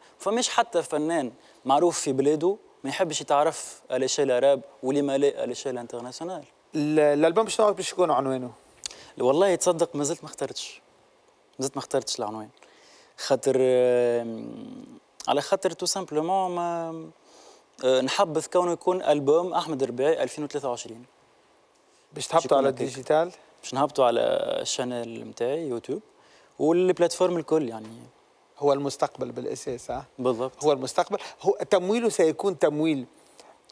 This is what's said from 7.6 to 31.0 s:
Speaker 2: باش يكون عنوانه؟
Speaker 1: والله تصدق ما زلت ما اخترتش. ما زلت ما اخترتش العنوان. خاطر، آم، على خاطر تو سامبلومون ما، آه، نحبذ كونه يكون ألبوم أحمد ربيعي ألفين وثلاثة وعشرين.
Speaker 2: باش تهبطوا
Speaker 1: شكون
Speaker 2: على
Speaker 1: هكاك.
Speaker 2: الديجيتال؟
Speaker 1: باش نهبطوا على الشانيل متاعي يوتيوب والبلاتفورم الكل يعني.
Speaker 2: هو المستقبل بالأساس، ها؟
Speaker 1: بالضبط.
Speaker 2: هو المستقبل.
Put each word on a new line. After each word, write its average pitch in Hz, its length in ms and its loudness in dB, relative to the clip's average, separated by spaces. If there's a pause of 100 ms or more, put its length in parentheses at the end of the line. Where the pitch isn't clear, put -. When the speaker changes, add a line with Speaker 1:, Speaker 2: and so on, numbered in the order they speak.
Speaker 2:
باش 185 180 -6
يكون 175 200 2
عنوانه؟ 131 400 -2 (640)
Speaker 1:
والله 165 380 4
تصدق 165 400 0
ما 147 80 -2
زلت 156 200 -4
ما 147 60 -16
اخترتش. - 520 -10 (800)
ما 131 60 -4
زلت 139 120 -8
ما - 20 -4
اخترتش - 400 -4
العنوان. 110 300 -8 (680)
خاطر، 131 420 0
آم، 120 840 2 (840)
على 139 140 2
خاطر 185 300 -2
تو 170 140 -8
سامبلومون 175 680 -2
ما، 165 580 -6 (760)
آه، 131 180 4
نحبذ 156 440 0
كونه 180 260 2
يكون 185 300 0
ألبوم 151 520 2
أحمد 156 300 -2
ربيعي 131 400 0
ألفين 151 200 -6
وثلاثة 139 260 -6
وعشرين. 120 360 -10 (1080)
Speaker 2:
باش 147 140 -10
تهبطوا 165 180 2
Speaker 1:
شكون 139 120 4
Speaker 2:
على 135 120 2
Speaker 1:
هكاك. 131 120 -4
Speaker 2:
الديجيتال؟ 151 500 -2 (320)
Speaker 1:
باش - 100 -12
نهبطوا 135 320 2
على 117 140 4 (420)
الشانيل 117 640 -6
متاعي 135 420 -4
يوتيوب 131 340 -6 (580)
والبلاتفورم 175 800 2
الكل 156 320 0
يعني. 110 180 -12 (720)
Speaker 2:
هو 143 140 4
المستقبل 139 580 -4
بالأساس، 123 600 -8
ها؟ 135 140 -8 (140)
Speaker 1:
بالضبط. 127 440 -2
Speaker 2:
هو 151 80 4
المستقبل. 143 460 -2 (240)